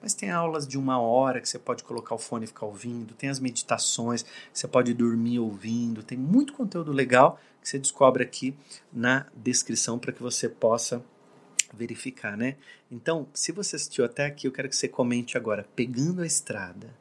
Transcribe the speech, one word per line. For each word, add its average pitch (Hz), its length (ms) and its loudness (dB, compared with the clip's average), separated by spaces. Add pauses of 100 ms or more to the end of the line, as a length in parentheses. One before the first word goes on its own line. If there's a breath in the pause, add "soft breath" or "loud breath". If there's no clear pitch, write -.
Mas 220 120 -4
tem 202 160 -6
aulas 160 380 -2
de 131 100 -6
uma 131 220 2
hora 127 400 4
que - 80 -6
você - 100 -6
pode - 280 -6
colocar 117 300 -6
o - 20 -6
fone 113 260 -6
e 110 40 -10
ficar - 180 -12
ouvindo. 113 480 -10
Tem - 160 -8
as 139 100 -4
meditações, 120 840 -2 (260 loud breath)
você - 160 -6
pode 120 260 4
dormir 117 460 2
ouvindo. 113 640 -4
Tem 120 140 -10
muito 202 340 4
conteúdo 170 400 -4
legal 135 480 6 (220 loud breath)
que - 80 -8
você 139 100 -4
descobre 131 440 6
aqui 131 340 -6 (340 loud breath)
na 127 420 2
descrição 113 640 -2
pra 123 140 -6
que - 100 -12
você 120 280 -2
possa 117 520 2 (720)
verificar, 113 640 -8
né? 123 220 -2 (340 loud breath)
Então, 135 420 -2
se - 200 -4
você 185 240 -6
assistiu - 260 0
até 131 220 0
aqui, 143 240 -4
eu - 20 -8
quero 135 160 -6
que 135 80 -6
você 131 140 -2
comente 120 480 0
agora, 120 280 -2 (120)
"Pegando 135 460 0
a - 20 -4
estrada." 98 760 -6